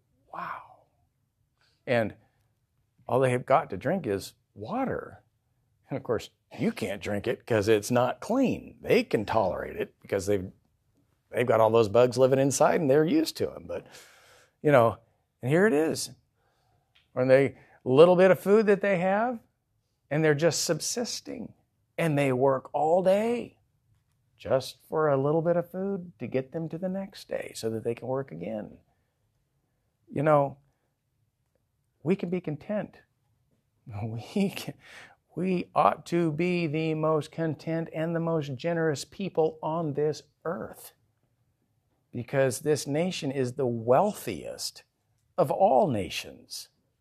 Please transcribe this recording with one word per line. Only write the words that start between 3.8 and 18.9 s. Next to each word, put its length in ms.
is 280
water. 680
And 60
of 80
course, 260
you 120
can't 300
drink 260
it 180
'cause 240
it's 220
not 280
clean. 640
They 220
can 220
tolerate 520
it 240
because 240
they've, 260
they've 160
got 140
all 80
those 200
bugs 280
living 220
inside 420
and 80
they're 160
used 320
to 160
'em. 140
But, 180
you 100
know, 260
and 100
here 160
it 60
is. 360
When 140
they, 300
little 320
bit 160
of 80
food 260
that 160
they 180